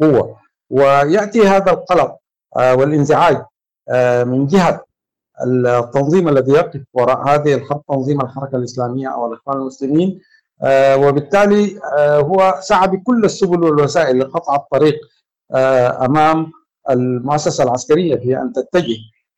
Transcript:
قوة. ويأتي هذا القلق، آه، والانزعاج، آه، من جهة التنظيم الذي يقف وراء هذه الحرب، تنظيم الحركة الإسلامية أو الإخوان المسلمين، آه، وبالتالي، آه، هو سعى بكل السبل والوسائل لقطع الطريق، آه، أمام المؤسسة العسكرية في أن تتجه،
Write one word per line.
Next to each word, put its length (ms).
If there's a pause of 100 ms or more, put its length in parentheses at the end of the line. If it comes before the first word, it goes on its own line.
قوة. 360 (320)
ويأتي 800
هذا 240
القلق، 460 (400)
آه، 180
والانزعاج، 720 (440)
آه، 340
من 240
جهة 380 (600)
التنظيم 840
الذي 220
يقف 300 (120)
وراء 340
هذه 260
الحرب، 340
تنظيم 340
الحركة 340
الإسلامية 580
أو 200
الإخوان 240
المسلمين، 640 (420)
آه، 360
وبالتالي، 840 (180)
آه، 220
هو 400
سعى 280
بكل 380
السبل 380
والوسائل 560
لقطع 360
الطريق، 400 (560)
آه، 540
أمام 460 (380)
المؤسسة 760
العسكرية 520
في 220
أن 160
تتجه، 440 (400)